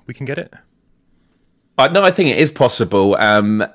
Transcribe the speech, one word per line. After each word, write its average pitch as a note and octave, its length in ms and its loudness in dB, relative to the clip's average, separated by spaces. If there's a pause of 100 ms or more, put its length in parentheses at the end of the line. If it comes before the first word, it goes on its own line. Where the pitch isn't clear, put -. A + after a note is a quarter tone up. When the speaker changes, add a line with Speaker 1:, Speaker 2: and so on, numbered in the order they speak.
Speaker 1:
we B2 80 -16
can - 140 -12
get G2 100 -8
it? - 160 -14 (1300)
Speaker 2:
Uh, C3+ 80 4
no, F3+ 160 2
I F#3 80 4
think F3+ 180 0
it G2 80 -2
is D3+ 140 2
possible. G2 640 0
Um, G#2+ 480 0 (120)